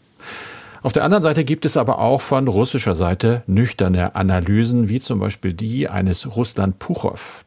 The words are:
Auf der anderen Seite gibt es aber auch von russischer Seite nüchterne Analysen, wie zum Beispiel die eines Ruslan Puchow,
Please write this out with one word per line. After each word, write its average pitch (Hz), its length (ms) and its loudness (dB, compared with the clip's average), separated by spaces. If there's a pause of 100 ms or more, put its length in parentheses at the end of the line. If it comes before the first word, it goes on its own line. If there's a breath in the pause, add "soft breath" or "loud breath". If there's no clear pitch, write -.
(840 loud breath)
Auf 123 100 -2
der 147 100 2
anderen 180 220 4
Seite 160 180 2
gibt 151 220 -2
es 151 120 0
aber 123 220 2
auch 123 220 2
von 135 260 0
russischer 113 480 2
Seite 92 540 0
nüchterne 92 680 2
Analysen, 101 720 2
wie 120 120 -2
zum 113 180 -4
Beispiel 98 340 -4
die 110 360 -4
eines 95 480 -2
Ruslan 98 380 -2
Puchow, - 720 -6